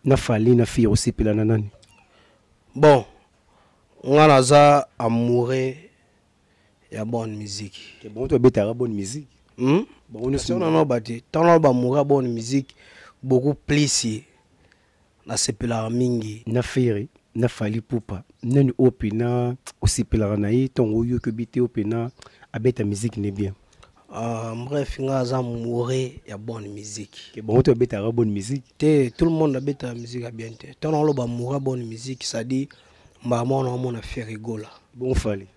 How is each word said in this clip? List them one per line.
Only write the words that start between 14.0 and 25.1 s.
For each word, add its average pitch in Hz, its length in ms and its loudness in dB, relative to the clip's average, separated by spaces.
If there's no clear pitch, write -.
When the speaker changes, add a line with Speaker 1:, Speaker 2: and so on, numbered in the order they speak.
Speaker 2:
na 110 120 -6
sepela 113 520 -4
mingi. 117 560 -2
Speaker 1:
Na 117 160 0
Ferry, 120 460 -2
na 117 140 0
Fally 110 300 -4
Ipupa, 107 460 -8
nani 131 340 4
oyo 127 140 6
mpe 110 200 -6
na 120 440 -2
osepelaka 107 560 0
na 104 120 0
ye, 127 160 2
ntango 113 340 0
oyo 120 120 -2
oyoki 120 180 -2
obi 113 180 -6
te, - 120 -4
oyo 120 80 2
mpe 107 160 -4
na 117 280 -4
abeta 117 320 -2
musique 104 320 -4
ne 101 140 -4
bien. 98 220 -6
Speaker 2:
Ah, 113 440 -8
bref, 135 440 -6
nga 135 200 -2